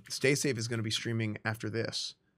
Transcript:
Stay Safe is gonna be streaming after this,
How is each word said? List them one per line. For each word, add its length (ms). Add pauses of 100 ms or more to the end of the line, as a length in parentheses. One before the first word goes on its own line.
Stay 240
Safe 240
is 120
gonna 120
be 100
streaming 520
after 260
this, 460 (220)